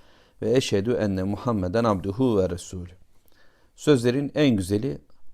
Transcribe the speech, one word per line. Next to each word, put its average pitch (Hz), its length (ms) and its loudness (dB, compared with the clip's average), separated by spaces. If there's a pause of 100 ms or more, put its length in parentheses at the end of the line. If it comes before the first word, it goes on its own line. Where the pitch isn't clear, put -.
(420)
ve 110 140 2
eşhedü 113 380 0
enne 95 300 0
Muhammeden 101 600 -2
abduhu 104 540 0
ve 92 120 2
resulü. 87 400 -10 (840)
Sözlerin 135 600 2
en 147 140 4
güzeli 107 480 0 (360)